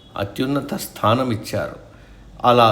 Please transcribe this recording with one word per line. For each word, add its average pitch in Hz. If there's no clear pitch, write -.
అత్యున్నత 135
స్థానమిచ్చారు. 117
అలా 120